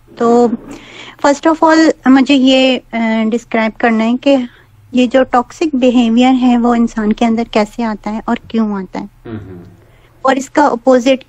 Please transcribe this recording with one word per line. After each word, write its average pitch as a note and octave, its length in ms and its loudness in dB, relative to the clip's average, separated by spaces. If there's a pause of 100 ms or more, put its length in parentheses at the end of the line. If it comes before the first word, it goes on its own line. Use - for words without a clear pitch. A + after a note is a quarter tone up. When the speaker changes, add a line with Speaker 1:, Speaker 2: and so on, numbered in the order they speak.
(180)
Speaker 1:
तो A#3+ 300 2 (760)
first C#4+ 220 0
of D#4+ 120 0
all D#4+ 340 4 (160)
मुझे C4 260 4
ये, C4 440 2
अ, A3+ 460 -4
describe A3 480 -4
करना A3 320 0
है A#3+ 120 -2
कि B3+ 320 0 (460)
ये B3 120 2
जो C4 180 0
toxic C4 520 -4
behavior B3 580 2
है B3 240 2
वो A#3+ 160 0
इंसान A3 380 -2
के A#3 120 -4
अंदर A3+ 200 -2
कैसे G#3+ 380 -4
आता G#3+ 280 -8
है A3 180 -8
और A#3 120 -4 (100)
क्यों G#3+ 320 -4
आता F#3+ 160 -12
है, G3+ 100 -12 (180)
Speaker 2:
हम्म। G2 340 -16 (640)
Speaker 1:
और C4 140 0
इसका C#4+ 280 -2
opposite B3+ 640 0